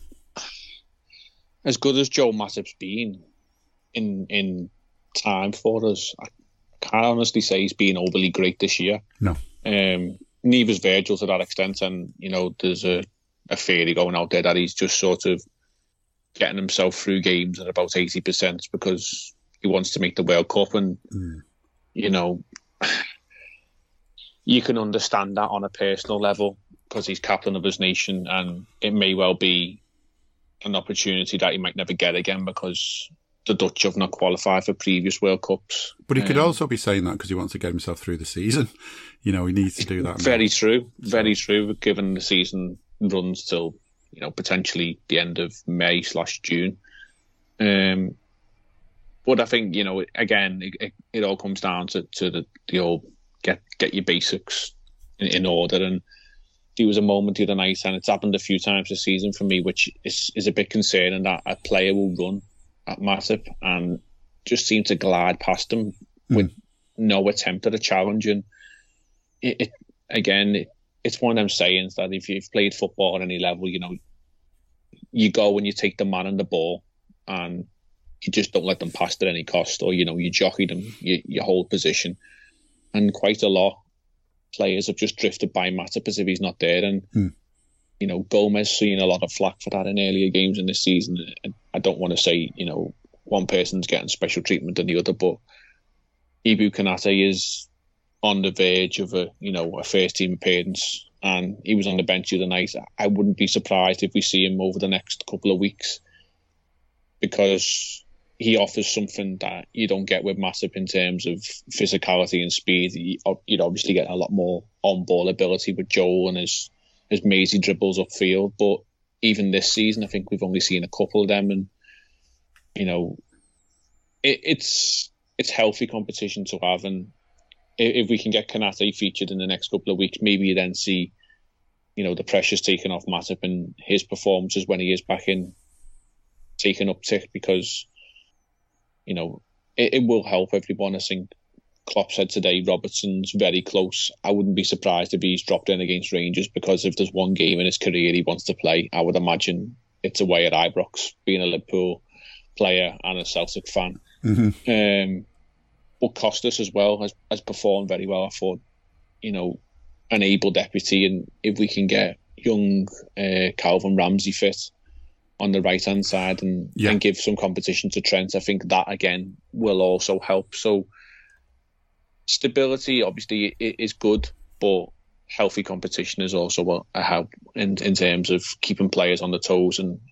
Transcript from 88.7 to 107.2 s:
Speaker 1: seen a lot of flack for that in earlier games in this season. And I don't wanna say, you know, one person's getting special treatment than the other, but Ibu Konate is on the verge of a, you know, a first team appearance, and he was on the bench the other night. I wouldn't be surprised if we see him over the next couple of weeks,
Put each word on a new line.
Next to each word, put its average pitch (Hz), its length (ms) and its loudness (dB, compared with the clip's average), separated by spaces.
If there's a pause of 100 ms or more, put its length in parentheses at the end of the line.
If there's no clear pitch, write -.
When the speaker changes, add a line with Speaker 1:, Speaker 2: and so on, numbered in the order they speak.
Speaker 1:
seen 101 280 2
a 95 60 4
lot 90 180 2
of 87 80 -2
flack - 300 -2
for - 100 -12
that 98 160 -2
in 101 120 -2
earlier 95 320 2
games 95 280 2
in 92 60 -2
this 92 180 -2
season. 90 360 2 (240)
And - 100 -10 (220)
I - 60 -4
don't - 180 0
wanna 87 180 -2
say, 85 400 2
you - 80 -6
know, 85 300 -6 (300)
one 98 220 0
person's 90 420 0
getting - 200 -2
special 87 340 -2
treatment 87 360 -4
than 90 80 0
the 85 120 0
other, 92 140 0
but 90 240 0 (1080)
Ibu 104 280 4
Konate 98 540 2
is - 400 -4 (540)
on 101 180 4
the 95 100 0
verge 92 500 2
of 95 120 -6
a, 90 160 -2 (100)
you 101 140 -6
know, 85 260 -4
a - 60 -8
first 90 320 2
team 92 160 0
appearance, 90 720 -2 (160)
and 95 420 -2
he 110 100 2
was 98 120 2
on 92 120 0
the 92 40 2
bench 92 280 -2
the 95 60 2
other 92 100 0
night. 92 260 -2 (260)
I 107 80 2
wouldn't 101 300 2
be 98 100 2
surprised 92 560 2
if 95 120 0
we 101 80 2
see 95 240 2
him 95 160 0
over 92 160 -2
the 95 100 -2
next - 380 -4
couple 98 260 0
of 92 60 2
weeks, - 420 -4 (1200)